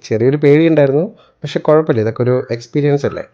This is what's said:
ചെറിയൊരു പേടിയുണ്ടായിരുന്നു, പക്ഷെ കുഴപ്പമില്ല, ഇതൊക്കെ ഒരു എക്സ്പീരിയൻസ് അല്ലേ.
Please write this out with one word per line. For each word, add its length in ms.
ചെറിയൊരു 360
പേടിയുണ്ടായിരുന്നു, 600
പക്ഷെ 260
കുഴപ്പമില്ല, 380
ഇതൊക്കെ 200
ഒരു 100
എക്സ്പീരിയൻസ് 540
അല്ലേ. 240